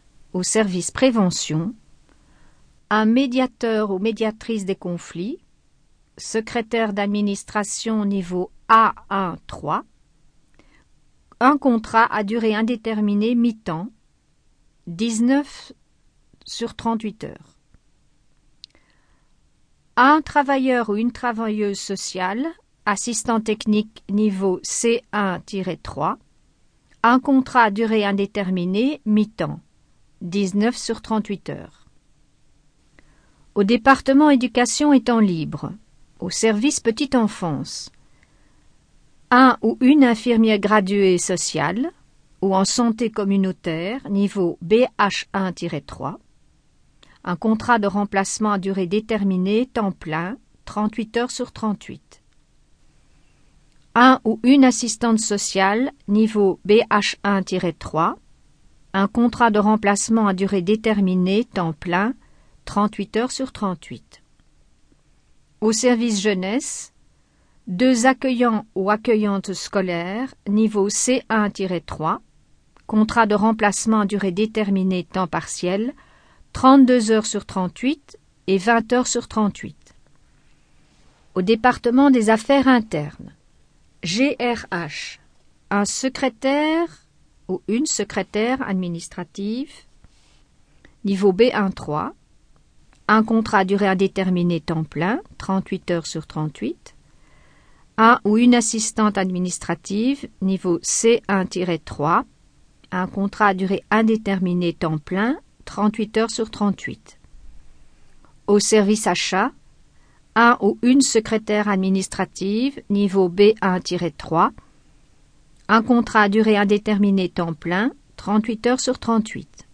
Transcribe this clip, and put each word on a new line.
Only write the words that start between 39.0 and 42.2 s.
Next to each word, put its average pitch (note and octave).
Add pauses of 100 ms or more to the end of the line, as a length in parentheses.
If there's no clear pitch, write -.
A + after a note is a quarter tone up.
un B3
ou A3
une C4+
infirmière A3+
graduée G3
sociale F3 (500)